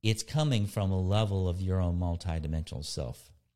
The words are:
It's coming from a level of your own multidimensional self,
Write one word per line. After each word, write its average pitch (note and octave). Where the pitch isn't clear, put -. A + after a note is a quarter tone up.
It's A2
coming C3+
from G2+
a F#2
level G2
of F2
your F#2
own F2
multidimensional D#2+
self, -